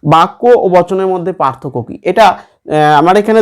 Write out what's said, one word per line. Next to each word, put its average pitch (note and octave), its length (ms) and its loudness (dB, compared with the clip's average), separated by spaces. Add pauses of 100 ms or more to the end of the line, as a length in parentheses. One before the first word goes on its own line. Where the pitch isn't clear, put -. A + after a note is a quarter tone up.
বাক্য E3 380 0 (220)
ও - 20 -4 (100)
বচনের F#3+ 380 0
মধ্যে F3+ 180 -6 (100)
পার্থক্য C3 360 -6 (100)
কী? - 80 -16 (140)
এটা, G#3+ 180 2
আহ, - 760 -2
আমার F3+ 200 2
এখানে A3 200 0